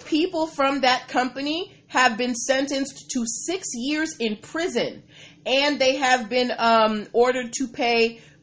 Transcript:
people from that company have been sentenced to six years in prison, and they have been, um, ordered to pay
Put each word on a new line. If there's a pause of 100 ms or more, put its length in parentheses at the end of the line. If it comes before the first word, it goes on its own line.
people
from
that
company (140)
have
been
sentenced
to
six
years
in
prison, (420)
and
they
have
been,
um,
ordered
to
pay (240)